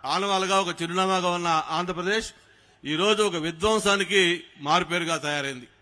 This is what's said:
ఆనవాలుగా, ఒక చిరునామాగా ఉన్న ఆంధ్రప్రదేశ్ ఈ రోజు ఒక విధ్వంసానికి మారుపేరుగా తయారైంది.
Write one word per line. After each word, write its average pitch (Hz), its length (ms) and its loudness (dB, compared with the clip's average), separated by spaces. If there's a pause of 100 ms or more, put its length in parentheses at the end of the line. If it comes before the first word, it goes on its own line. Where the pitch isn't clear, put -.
ఆనవాలుగా, 190 540 2
ఒక 170 220 -2
చిరునామాగా 180 480 0
ఉన్న 175 180 -2
ఆంధ్రప్రదేశ్ 175 840 -2 (520)
ఈ 151 100 -2
రోజు 208 280 2
ఒక 185 120 0
విధ్వంసానికి 185 1080 0 (140)
మారుపేరుగా 165 600 0
తయారైంది. 139 500 -6 (140)